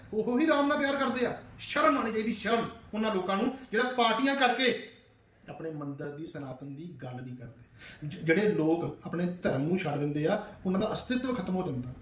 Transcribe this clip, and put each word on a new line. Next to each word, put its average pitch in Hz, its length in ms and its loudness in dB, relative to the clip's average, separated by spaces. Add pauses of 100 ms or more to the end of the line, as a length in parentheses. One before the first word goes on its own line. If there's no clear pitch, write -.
(140)
ਉਹੋ 240 240 2
ਹੀ 311 80 4
ਰਾਮ 285 200 4
ਨਾਲ 285 120 4
ਪਿਆਰ 277 180 0
ਕਰਦੇ 247 300 2
ਆ। - 160 -4 (160)
ਸ਼ਰਮ 294 380 4
ਆਉਣੀ 220 160 0
ਚਾਹੀਦੀ, 220 220 0
ਸ਼ਰਮ 208 360 0 (240)
ਉਹਨਾਂ 214 200 0
ਲੋਕਾਂ 190 220 0
ਨੂੰ, 240 220 0 (140)
ਜਿਹੜਾ 247 120 4
ਪਾਰਟੀਆਂ 254 520 2
ਕਰਕੇ 254 520 2 (600)
ਆਪਣੇ 160 200 -8
ਮੰਦਿਰ 147 380 -8
ਦੀ, 147 180 -10
ਸਨਾਤਨ 139 480 -10
ਦੀ 165 280 -12
ਗੱਲ 127 200 -10
ਨਹੀਂ 123 140 -10
ਕਰਦੇ। - 260 -16 (460)
ਜ-, - 80 -8
ਜਿਹੜੇ 170 320 4
ਲੋਕ 160 580 2
ਆਪਣੇ 165 200 -2
ਧਰਮ 139 360 0
ਨੂੰ 175 160 2
ਛੱਡ 143 200 -2
ਦਿੰਦੇ 147 280 0
ਆ, 208 200 2 (200)
ਉਹਨਾਂ 185 140 2
ਦਾ 214 120 0
ਅਸਤਿਤਵ 254 420 -2
ਖਤਮ 185 200 -4
ਹੋ 180 160 -2
ਜਾਂਦਾ। 123 180 -4 (140)